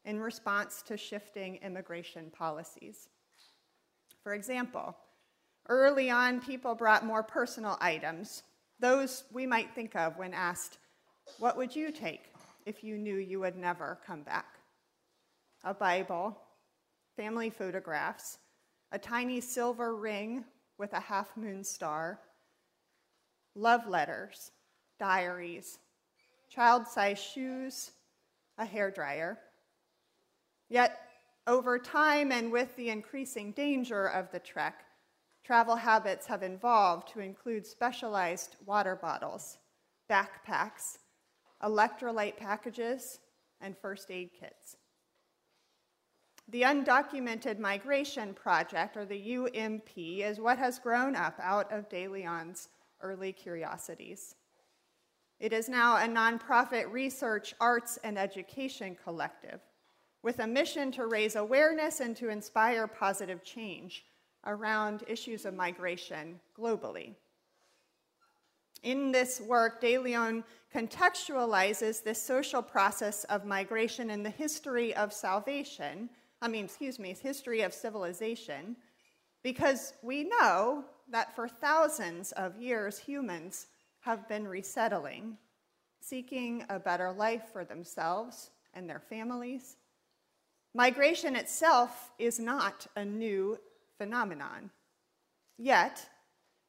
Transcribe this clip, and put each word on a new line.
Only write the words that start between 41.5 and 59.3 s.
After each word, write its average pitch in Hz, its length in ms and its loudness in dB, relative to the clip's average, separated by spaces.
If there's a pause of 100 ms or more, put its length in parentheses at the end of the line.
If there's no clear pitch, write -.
electrolyte 214 760 2
packages, 226 840 -6 (400)
and 196 180 -12
first 196 320 -10
aid 180 220 -10
kits. - 460 -20 (1700)
The 240 140 0
Undocumented 269 1000 4
Migration 220 720 0
Project, 175 640 0
or 208 80 -8
the 196 120 -6
U 240 380 -2
M 220 260 -4
P, 180 440 -6
is 208 160 -4
what 240 180 2
has 254 220 0
grown 247 340 2
up 165 260 -2
out 196 320 0
of 208 160 -6
De 185 200 -6
Leon's 175 600 -8 (320)
early 190 320 -6
curiosities. - 1000 -10 (1040)
It 214 140 -4
is 226 160 0
now 240 280 6
a 226 120 4
nonprofit 233 800 4
research, 240 720 -4
arts, 240 380 4
and 208 200 -4
education 196 800 -6
collective - 640 -8 (640)